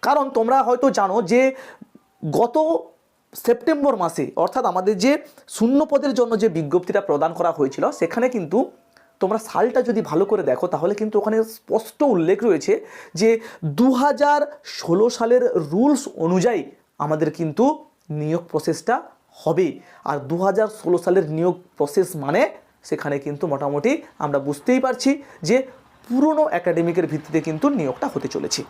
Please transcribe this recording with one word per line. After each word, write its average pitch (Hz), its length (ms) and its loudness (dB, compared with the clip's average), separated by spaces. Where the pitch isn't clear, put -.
কারণ 285 180 2
তোমরা 233 200 2
হয়তো 254 200 2
জানো 196 180 0
যে 240 80 6
গত 233 180 2
সেপ্টেম্বর 277 580 2
মাসে, 165 220 -2
অর্থাৎ 247 280 -2
আমাদের 185 220 0
যে 269 80 6
শূন্য 247 220 2
পদের 285 280 2
জন্য 233 140 2
যে 226 140 4
বিজ্ঞপ্তিটা 175 520 0
প্রদান 156 300 2
করা 170 200 0
হয়েছিল, 135 260 0
সেখানে 233 340 0
কিন্তু 180 240 -2
তোমরা 202 180 0
সালটা 240 400 0
যদি 220 120 0
ভালো 160 200 2
করে 202 200 0
দেখো, 127 240 0
তাহলে 170 260 0
কিন্তু 214 200 -4
ওখানে 214 160 0
স্পষ্ট - 420 -6
উল্লেখ 175 240 2
রয়েছে 180 240 2
যে 220 80 4
দু 247 100 6
হাজার 294 380 2
ষোলো 185 280 2
সালের 240 260 4
রুলস 247 320 2
অনুযায়ী 185 380 2
আমাদের 156 240 0
কিন্তু 165 260 0
নিয়োগ 156 220 -2
প্রসেসটা 165 440 -2
হবে। 160 240 2
আর 147 60 -2
দু 165 140 -4
হাজার 202 240 2
ষোলো 175 240 0
সালের 180 220 2
নিয়োগ 170 180 0
প্রসেস 165 300 0
মানে 156 200 0
সেখানে 147 280 -4
কিন্তু 143 260 -6
মোটামুটি 143 400 -2
আমরা 143 220 0
বুঝতেই 247 380 0
পারছি 254 260 0
যে 226 80 4
পুরনো 302 380 2
একাডেমিকের 170 540 0
ভিত্তিতে 156 360 -2
কিন্তু 156 180 -2
নিয়োগটা 143 340 -4
হতে - 220 -6
চলেছে। - 360 -4